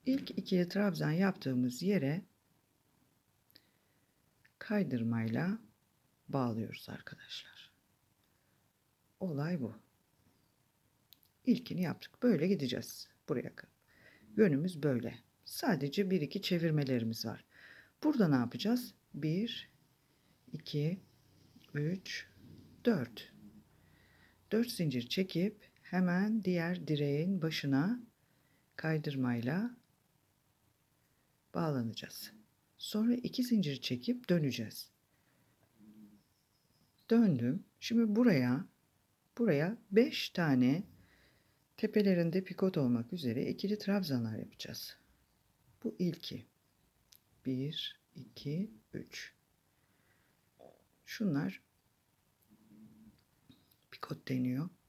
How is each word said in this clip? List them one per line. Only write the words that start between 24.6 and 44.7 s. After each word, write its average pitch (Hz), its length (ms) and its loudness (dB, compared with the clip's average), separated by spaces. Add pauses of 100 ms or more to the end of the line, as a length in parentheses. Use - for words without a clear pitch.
zincir 127 380 0
çekip 185 600 -2 (120)
hemen 185 640 2
diğer 175 440 0
direğin 151 540 0
başına 160 580 0 (760)
kaydırmayla 147 1000 -2 (1800)
bağlanacağız. 135 800 -4 (480)
Sonra 226 360 0
iki 247 280 -4
zincir 185 380 2
çekip 233 480 -4
döneceğiz. 127 640 0 (2250)
Döndüm. 170 540 6 (160)
Şimdi 226 360 2
buraya, 151 500 6 (720)
buraya 190 400 2 (140)
beş 233 380 4
tane 143 540 4 (920)
tepelerinde 190 640 2
pikot 185 340 0
olmak 120 360 2
üzere 131 360 -2
ikili 208 280 -2
trabzanlar 143 600 -2
yapacağız. - 600 -12 (880)